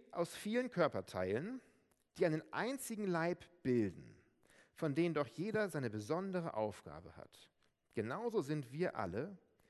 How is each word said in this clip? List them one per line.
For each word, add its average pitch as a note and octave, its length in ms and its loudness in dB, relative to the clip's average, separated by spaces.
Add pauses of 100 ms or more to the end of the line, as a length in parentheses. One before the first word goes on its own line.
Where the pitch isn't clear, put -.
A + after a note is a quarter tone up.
(100)
aus E3+ 240 -2
vielen A#3+ 360 -2
Körperteilen, B2 920 2 (560)
die F3+ 80 6
einen D#3+ 160 4 (100)
einzigen G#3+ 540 -2
Leib F3 400 2 (160)
bilden, F2 560 2 (560)
von D3 220 0
denen E3+ 180 4
doch D3 140 2
jeder G#3+ 420 0
seine C3+ 220 0
besondere E3 640 -2
Aufgabe G2 600 -4
hat. - 360 -18 (420)
Genauso F#3+ 480 0
sind C#3 300 -2
wir D#3+ 240 -2
alle, A#2 420 -2 (320)